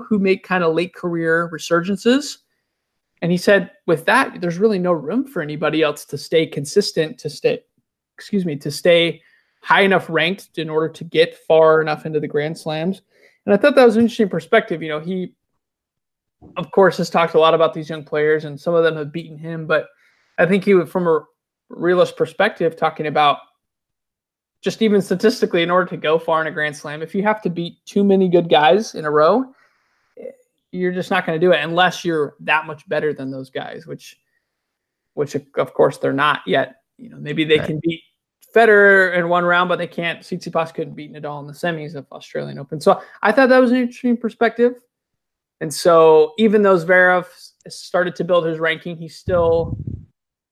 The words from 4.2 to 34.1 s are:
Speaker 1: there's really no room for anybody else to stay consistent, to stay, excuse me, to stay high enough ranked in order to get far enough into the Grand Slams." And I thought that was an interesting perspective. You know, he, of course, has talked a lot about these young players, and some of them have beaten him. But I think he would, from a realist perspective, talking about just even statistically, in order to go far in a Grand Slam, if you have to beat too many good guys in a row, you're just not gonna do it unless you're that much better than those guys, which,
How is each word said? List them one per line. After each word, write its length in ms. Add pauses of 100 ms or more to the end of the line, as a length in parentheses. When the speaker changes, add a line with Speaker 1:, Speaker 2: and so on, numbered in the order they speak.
Speaker 1:
there's 200
really 200
no 140
room 340
for 140
anybody 420
else 220
to 120
stay 300
consistent, 720
to 100
stay, 300 (580)
excuse 280
me, 100
to 160
stay 500 (400)
high 200
enough 280
ranked 480
in 120
order 180
to 160
get 320
far 460
enough 240
into 160
the 80
Grand 280
Slams." 440 (440)
And 80
I 40
thought 180
that 100
was 120
an 60
interesting 260
perspective. 520
You 60
know, 140
he, 320 (1200)
of 160
course, 260
has 120
talked 240
a 60
lot 140
about 200
these 160
young 160
players, 400
and 140
some 140
of 120
them 100
have 160
beaten 260
him. 300
But 200 (500)
I 80
think 180
he 100
would, 160
from 160
a 200 (420)
realist 480
perspective, 640
talking 300
about 320 (1200)
just 200
even 200
statistically, 640
in 80
order 180
to 80
go 220
far 220
in 60
a 40
Grand 240
Slam, 260
if 140
you 80
have 180
to 80
beat 360
too 180
many 260
good 200
guys 460
in 100
a 60
row, 340 (1300)
you're 200
just 180
not 160
gonna 140
do 120
it 120
unless 420
you're 360
that 260
much 200
better 260
than 180
those 180
guys, 380
which, 300 (960)